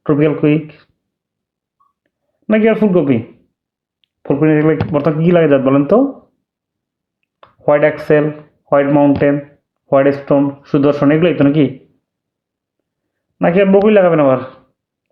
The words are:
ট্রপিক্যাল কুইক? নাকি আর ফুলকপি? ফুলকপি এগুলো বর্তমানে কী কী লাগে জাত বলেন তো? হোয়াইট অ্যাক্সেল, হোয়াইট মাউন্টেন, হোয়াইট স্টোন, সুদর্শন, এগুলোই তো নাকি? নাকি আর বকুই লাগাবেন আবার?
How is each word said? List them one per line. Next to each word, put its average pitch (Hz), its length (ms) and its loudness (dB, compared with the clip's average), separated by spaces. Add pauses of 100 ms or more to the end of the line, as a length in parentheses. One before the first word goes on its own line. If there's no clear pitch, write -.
ট্রপিক্যাল 151 340 -2
কুইক? 151 320 -2 (1800)
নাকি 220 200 2
আর 220 60 0
ফুলকপি? 175 420 0 (1080)
ফুলকপি 147 220 -2
এগুলো 151 280 0 (160)
বর্তমানে 156 260 -2
কী 160 80 -4
কী 180 60 2
লাগে 165 180 2
জাত 139 120 2
বলেন 139 240 0
তো? 202 120 0 (1500)
হোয়াইট - 400 -2
অ্যাক্সেল, 151 420 0 (140)
হোয়াইট - 480 -4
মাউন্টেন, 143 520 0 (520)
হোয়াইট 139 240 2
স্টোন, 139 500 -4
সুদর্শন, 143 460 0
এগুলোই 156 240 0
তো 151 80 -2
নাকি? 143 220 2 (1800)
নাকি 175 200 0
আর 196 40 2
বকুই 196 280 2
লাগাবেন 180 260 2
আবার? 135 180 2 (760)